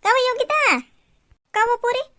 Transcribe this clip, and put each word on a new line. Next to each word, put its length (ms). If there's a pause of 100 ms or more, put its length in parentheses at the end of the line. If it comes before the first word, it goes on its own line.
का 60
बाई 120
योगिता? 580 (720)
का 120
बा 100
पोरी? 260 (180)